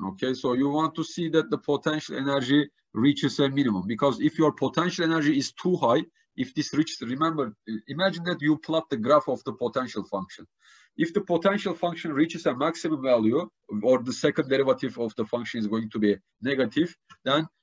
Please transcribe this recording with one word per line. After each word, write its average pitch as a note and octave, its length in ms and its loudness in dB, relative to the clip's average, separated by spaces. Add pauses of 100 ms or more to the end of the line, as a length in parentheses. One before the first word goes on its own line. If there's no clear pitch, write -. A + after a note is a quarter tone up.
okay? F#2+ 280 -4
So B2+ 200 -2
you C3+ 160 2
want D#3 260 0
to E3 80 -4
see E3+ 260 -6
that D#3 200 0
the D3 80 -2
potential D3+ 580 -2
energy C#3 540 2 (240)
reaches C3+ 460 2
a C#3+ 100 4
minimum, B2+ 380 0
because A2+ 340 0
if D3+ 160 0
your D3+ 160 4
potential E3 500 -2
energy D#3+ 340 2
is C3 140 -2
too F3+ 240 -2
high, B2+ 280 2 (340)
if B2+ 160 -6
this - 200 -4
reaches, D#3 280 -2
remember, C3+ 520 -2 (340)
imagine F3+ 360 -2
that E3+ 180 -4
you D3+ 160 2
plot D#3+ 320 -2
the C3+ 80 -2
graph C3+ 300 4
of B2+ 160 -4
the B2 100 -6
potential A#2 520 -4
function. - 400 -8 (520)
If E3+ 160 -2
the G3+ 80 0
potential G3 540 0
function E3+ 360 -4
reaches E3 360 0
a C3+ 80 0
maximum D#3 480 -2
value, B2 440 4 (360)
or B2 180 4
the A#2+ 120 -6
second B2+ 360 0
derivative C3 500 0
of A#2 160 -4
the A2+ 100 -4
function A#2 340 -6
is G#2+ 80 -2
going A2 240 -2
to A2+ 80 -6
be G#2 180 4 (240)
negative, C3+ 540 0 (280)
then D3 240 2 (160)